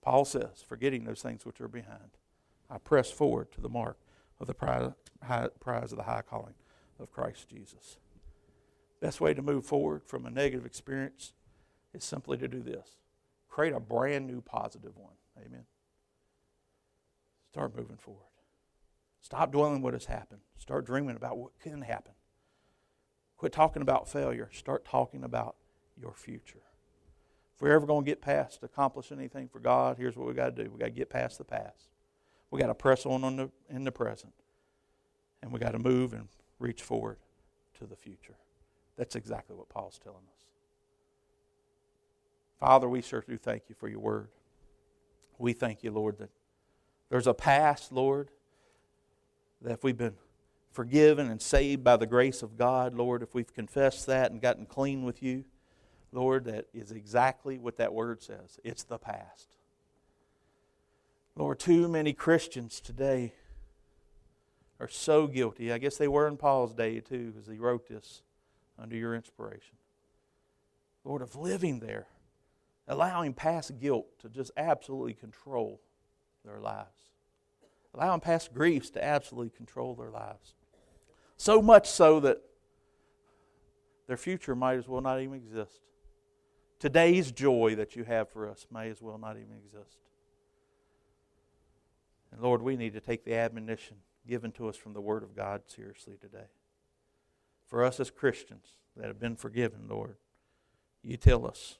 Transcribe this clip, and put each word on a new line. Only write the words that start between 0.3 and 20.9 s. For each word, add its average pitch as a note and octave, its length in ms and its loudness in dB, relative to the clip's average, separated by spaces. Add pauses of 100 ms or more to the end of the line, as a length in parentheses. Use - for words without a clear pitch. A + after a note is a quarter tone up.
"Forgetting B2 420 -4
those A2 180 -10
things A#2 240 -12
which A#2 160 -16
are A#2+ 60 -10
behind, G#2+ 500 -18 (500)
I B2+ 80 -14
press C3+ 340 2
forward A#2 420 -2
to - 100 -12
the A#2+ 80 -8
mark A#2 260 -6 (420)
of - 80 -10
the - 60 -8
pri-, B2 400 -2 (300)
high, B2 260 -4 (120)
prize A#2 320 -6
of A2+ 40 -12
the G#2+ 80 -8
high A#2 160 -4
calling A2 360 -12 (420)
of - 120 -18
Christ - 380 -8
Jesus." - 500 -20 (1000)
Best D#3 220 -6
way D#3 100 4
to C#3 80 -2
move C#3 240 -2
forward D3+ 400 -2
from - 220 -12
a A#2+ 40 -12
negative B2+ 360 -2
experience - 680 -12 (600)
is - 100 -14
simply - 320 -6
to B2+ 100 -8
do B2+ 140 -10
this. - 380 -14 (500)
Create D#3 240 -2
a C3+ 80 -6
brand C3 460 -2
new B2 160 -10
positive A2+ 560 -10
one. G2 180 -20 (220)
Amen. A#2+ 260 -20 (1800)
Start B2+ 260 -8
moving A2+ 220 -14
forward. G2 300 -20 (960)
Stop C#3 300 -2
dwelling D3 280 2
what B2+ 140 -2
has B2 100 -8
happened. A2 380 -12 (160)
Start C3+ 260 -6
dreaming B2+ 320 -4